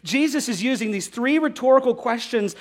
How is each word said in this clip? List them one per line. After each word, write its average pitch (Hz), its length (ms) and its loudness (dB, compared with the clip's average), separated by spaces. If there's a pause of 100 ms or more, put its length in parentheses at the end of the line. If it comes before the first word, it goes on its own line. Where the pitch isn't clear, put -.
Jesus 269 460 0
is 196 140 -2
using 226 260 0
these 196 200 -4
three 262 280 0
rhetorical 262 560 2
questions 233 680 -2